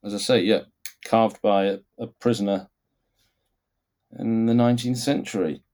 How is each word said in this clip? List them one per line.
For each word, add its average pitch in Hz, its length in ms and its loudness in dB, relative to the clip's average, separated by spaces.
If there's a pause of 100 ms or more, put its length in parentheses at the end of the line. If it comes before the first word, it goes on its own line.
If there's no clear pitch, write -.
As 104 100 -8
I 101 40 -6
say, 117 240 2
yeah, 101 200 2 (420)
carved 113 360 2
by 101 240 2
a, 98 140 -2 (200)
a 113 80 -8
prisoner 101 640 -2 (1500)
in 113 280 0
the 113 80 2
nineteenth 120 440 2
century. - 640 -4 (120)